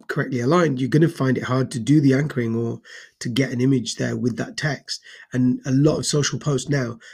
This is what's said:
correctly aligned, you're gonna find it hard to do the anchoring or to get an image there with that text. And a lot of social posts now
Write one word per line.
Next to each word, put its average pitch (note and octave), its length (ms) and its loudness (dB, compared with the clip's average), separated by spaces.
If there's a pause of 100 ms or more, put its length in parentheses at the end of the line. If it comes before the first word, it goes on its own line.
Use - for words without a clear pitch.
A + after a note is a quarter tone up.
correctly C3 340 -4
aligned, D3 380 2
you're C3 100 -2
gonna D#3 180 6
find C3 300 0
it - 60 -4
hard B2+ 280 -2
to A#2 80 -6
do C3+ 220 4
the C#3 120 6
anchoring B2+ 420 -2
or A#2 260 -4 (380)
to B2+ 100 -8
get B2 220 0
an B2 100 -4
image B2+ 340 2
there A#2+ 220 -4
with A2+ 200 -2
that - 200 -8
text. - 440 -8 (320)
And B2+ 320 0
a C#3 60 -4
lot C#3+ 260 4
of C#3+ 80 -4
social C#3 340 -2
posts C#3 280 -2
now B2+ 300 -2 (160)